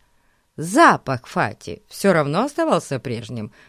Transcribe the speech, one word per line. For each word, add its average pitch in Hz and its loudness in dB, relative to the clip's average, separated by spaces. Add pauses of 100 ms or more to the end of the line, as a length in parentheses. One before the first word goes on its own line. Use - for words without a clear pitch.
(560)
Запах 175 2
Фати - -6
всё - 2
равно 160 2
оставался 285 -2
прежним, 113 -8 (160)